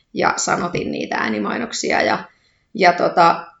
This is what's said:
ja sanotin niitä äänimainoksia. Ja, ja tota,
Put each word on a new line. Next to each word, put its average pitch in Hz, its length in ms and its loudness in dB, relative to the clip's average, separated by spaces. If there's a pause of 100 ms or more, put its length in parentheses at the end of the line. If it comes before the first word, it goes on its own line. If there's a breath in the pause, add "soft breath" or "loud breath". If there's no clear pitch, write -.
(140)
ja - 240 0
sanotin - 540 -2
niitä 71 240 -4
äänimainoksia. - 840 -2
Ja, - 220 0 (500 soft breath)
ja 175 200 4
tota, 175 540 2 (140)